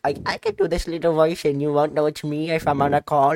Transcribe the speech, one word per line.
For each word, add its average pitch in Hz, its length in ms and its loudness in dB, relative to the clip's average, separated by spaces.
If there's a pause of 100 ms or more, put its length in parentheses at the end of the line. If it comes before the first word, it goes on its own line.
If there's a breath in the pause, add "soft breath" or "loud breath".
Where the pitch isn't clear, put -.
"I, 147 200 0
I 175 140 -4
can - 160 -6
do 190 120 0
this 170 220 -2
little 165 260 0
voice 160 300 2
and 143 160 0
you 147 120 0
won't 147 200 2
know 151 140 0
it's 151 180 -4
me 151 260 -4
if 160 160 -2
I'm 143 140 0
on 143 140 2
a 147 80 2
call 143 340 2